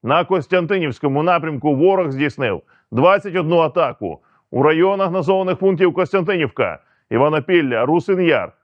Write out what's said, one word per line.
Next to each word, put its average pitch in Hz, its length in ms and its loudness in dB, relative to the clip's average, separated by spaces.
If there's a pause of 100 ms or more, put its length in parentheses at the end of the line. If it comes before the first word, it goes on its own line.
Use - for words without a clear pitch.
На 151 220 0
Костянтинівському 160 960 -2
напрямку 156 520 -2
ворог 175 360 2
здійснив 131 520 -4 (300)
двадцять 170 440 2
одну 170 220 0
атаку 135 640 -2 (280)
у 123 120 -2
районах 180 480 2
населених 185 460 0
пунктів 180 380 0
Костянтинівка, 160 840 -2 (320)
Іванопілля, 139 760 0
Русин 170 340 0
Яр 131 320 0 (120)